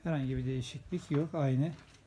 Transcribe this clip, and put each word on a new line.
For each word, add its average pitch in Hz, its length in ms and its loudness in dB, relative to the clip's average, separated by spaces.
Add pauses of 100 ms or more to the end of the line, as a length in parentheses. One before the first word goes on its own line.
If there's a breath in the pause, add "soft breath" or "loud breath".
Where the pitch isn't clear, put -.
herhangi 135 340 0
bir 127 80 -2
değişiklik 131 680 -4
yok. 160 240 2
Aynı. 139 360 4 (360)